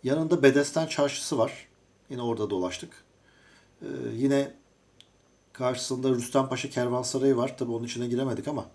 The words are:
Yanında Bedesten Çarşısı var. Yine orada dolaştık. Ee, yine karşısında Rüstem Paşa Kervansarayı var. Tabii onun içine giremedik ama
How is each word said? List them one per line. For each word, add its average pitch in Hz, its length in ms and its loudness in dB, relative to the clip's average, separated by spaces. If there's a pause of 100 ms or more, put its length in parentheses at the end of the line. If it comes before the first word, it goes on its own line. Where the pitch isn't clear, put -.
Yanında 143 400 2
Bedesten 139 440 6
Çarşısı 143 500 -2
var. - 300 -2 (420)
Yine 123 120 -8
orada 113 280 -2
dolaştık. 90 540 -6 (800)
Ee, - 40 -14 (300)
yine 139 380 0 (1000)
karşısında 127 560 -2
Rüstem 131 400 2
Paşa 135 200 -4
Kervansarayı 127 680 2
var. 123 200 -2
Tabii 120 140 -4
onun 117 140 -4
içine 120 220 -6
giremedik 123 400 -2
ama 147 280 -6